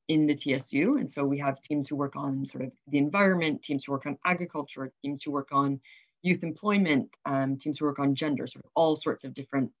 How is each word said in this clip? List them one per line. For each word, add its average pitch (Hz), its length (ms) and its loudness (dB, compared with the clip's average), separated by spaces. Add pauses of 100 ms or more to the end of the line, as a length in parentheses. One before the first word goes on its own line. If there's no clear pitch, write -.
in 156 180 4
the 147 80 4
T 143 200 -2
S - 180 -6
U. 196 260 2
And - 120 -4
so 143 140 -4
we 139 140 0
have 139 240 -2
teams 147 260 -4
who 151 60 -4
work 139 220 -4
on 139 300 -4
sort 131 180 -8
of 123 80 -10 (160)
the 143 100 0
environment, 165 640 2
teams 139 220 -4
who 139 80 -6
work 139 140 -4
on 143 200 -6
agriculture, 160 640 -4 (120)
teams 139 200 -6
who 151 80 -8
work 139 220 -4
on 139 280 2 (420)
youth 180 200 2
employment, 165 680 2 (160)
um, 135 320 0
teams 147 200 -4
who 151 60 -2
work 143 160 0
on 139 160 4
gender, 151 320 -2
sort - 160 -16
of - 100 -20
all 160 220 4
sorts 143 260 -4
of 135 120 -10
different 135 360 -2 (100)